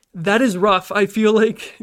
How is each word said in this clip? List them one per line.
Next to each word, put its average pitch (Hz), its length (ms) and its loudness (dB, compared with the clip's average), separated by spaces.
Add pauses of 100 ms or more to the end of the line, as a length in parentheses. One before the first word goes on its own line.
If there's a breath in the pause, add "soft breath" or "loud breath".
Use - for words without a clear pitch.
(120 loud breath)
That 202 300 0
is 214 140 0
rough. 185 340 0
I 196 160 0
feel 214 260 0
like 220 500 -2